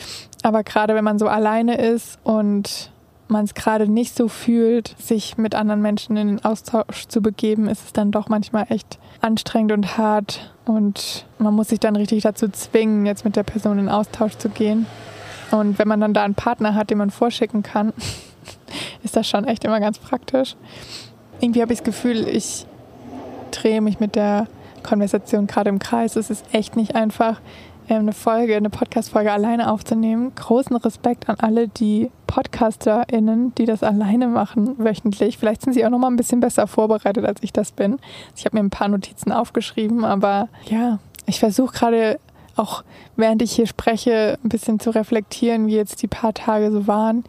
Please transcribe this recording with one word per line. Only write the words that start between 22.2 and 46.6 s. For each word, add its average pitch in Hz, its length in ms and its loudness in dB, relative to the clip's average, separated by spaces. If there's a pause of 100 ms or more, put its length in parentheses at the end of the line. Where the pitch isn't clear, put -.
ich - 400 -6 (800)
drehe 220 320 0
mich 214 180 0
mit 214 160 -2
der 208 300 2 (380)
Konversation 202 640 0
gerade 208 220 0
im 196 100 0
Kreis. 233 360 -2
Es 220 140 -2
ist - 240 -8
echt 220 220 -2
nicht 220 200 0
einfach, 226 460 0 (460)
ähm, 220 140 2
eine 214 120 0
Folge, 226 420 2
eine 208 140 0
Podcast-Folge 214 640 0
alleine 226 400 2
aufzunehmen. 226 640 0
Großen 247 400 2
Respekt - 540 -2
an 214 100 -2
alle 226 280 2
die 214 440 0 (160)
PodcasterInnen, 233 1300 2
die 233 100 2
das 220 180 0
alleine 214 440 2
machen 226 500 0
wöchentlich. 214 600 0
Vielleicht 220 240 0
sind 262 120 0
sie 226 120 4
auch 226 40 2
noch 247 100 2
mal 254 80 4
ein 247 80 2
bisschen 240 240 2
besser 226 280 4
vorbereitet, 214 580 2
als 208 180 -2
ich 214 100 -6
das - 180 -2
bin. 208 260 0 (380)
Ich - 100 -4
habe - 120 -2
mir 208 60 2
ein 202 60 2
paar - 180 -2
Notizen 202 440 -2
aufgeschrieben, 226 720 -2
aber 202 460 0 (160)
ja, 226 340 0 (260)
ich - 140 -2
versuche 233 340 2
gerade 226 460 2 (380)
auch, - 280 -4 (320)
während 220 240 4
ich 233 100 0
hier 226 160 2
spreche, 220 720 0
ein 233 60 -2
bisschen 220 320 -2
zu - 100 -4
reflektieren, 220 800 0
wie 214 80 2
jetzt 208 260 -2
die 220 60 -2
paar 220 260 -2
Tage 214 380 0